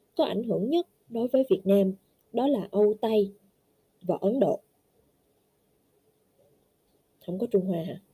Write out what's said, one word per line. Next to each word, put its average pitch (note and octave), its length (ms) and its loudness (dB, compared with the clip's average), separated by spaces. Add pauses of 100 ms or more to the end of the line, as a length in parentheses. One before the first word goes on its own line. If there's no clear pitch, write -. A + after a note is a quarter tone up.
(160)
có D#4+ 100 0
ảnh G#3+ 180 -4
hưởng G#3 260 -2
nhất E4+ 180 0 (220)
đối A#3 180 -4
với C4 220 2
Việt F#3+ 140 2
Nam, G3 300 4 (400)
đó A#3+ 140 0
là A#3+ 240 0
Âu G#3 300 4
Tây G#3+ 300 2 (680)
và F3 200 -2
Ấn A#3+ 180 0
Độ. E3+ 200 2 (2750)
Không F3+ 140 -8
có A#3 80 -4
Trung F#3+ 180 0
Hoa F3+ 120 -2
hả? E3 240 -8 (120)